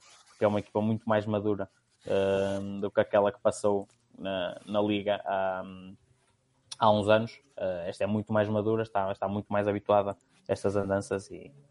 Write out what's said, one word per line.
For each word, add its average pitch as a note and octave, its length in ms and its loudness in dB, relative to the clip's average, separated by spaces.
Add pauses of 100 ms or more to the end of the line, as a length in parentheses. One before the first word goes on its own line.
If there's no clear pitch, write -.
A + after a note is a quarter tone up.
(280)
porque - 160 -4
é G#2 40 6
uma G#2 100 0
equipa G#2 240 -4
muito A2 260 -2
mais G#2+ 160 2
madura, G#2 460 -2 (360)
ahm, G2 760 0
do G2+ 100 -4
que - 100 2
aquela G2+ 320 4
que - 80 -12
passou G2+ 480 0 (300)
na, F#2 480 -6
na G#2 160 0
Liga G#2 420 0
há, F#2+ 380 -2 (1160)
há A2 120 6
uns G#2 180 4
anos. A2 320 4 (160)
Ah, F2+ 300 -4
esta G2 180 -4
é - 20 2
muito G#2+ 260 -2
mais G#2+ 160 2
madura, G#2+ 340 0
está, G2 280 -2
está G2 180 -4
muito G2+ 220 -4
mais G#2 160 0
habituada G2+ 440 2
a G2 60 -6 (360)
estas G2+ 240 -2
andanças G2 540 -2
e E2+ 200 -16 (200)